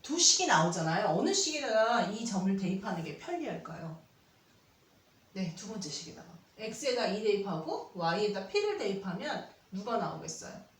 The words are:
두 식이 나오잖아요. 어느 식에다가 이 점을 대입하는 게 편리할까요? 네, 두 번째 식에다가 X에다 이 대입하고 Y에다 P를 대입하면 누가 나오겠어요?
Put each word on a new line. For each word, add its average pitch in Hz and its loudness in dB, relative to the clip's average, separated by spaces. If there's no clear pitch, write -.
두 320 -2
식이 - 6
나오잖아요. 170 4
어느 320 2
식에다가 240 2
이 220 -4
점을 190 2
대입하는 190 -2
게 - -8
편리할까요? 170 -6
네, 180 -4
두 - -12
번째 185 -8
식에다가 - -12
X에다 233 0
이 208 0
대입하고 202 0
Y에다 185 0
P를 415 0
대입하면 190 -4
누가 208 -2
나오겠어요? - -6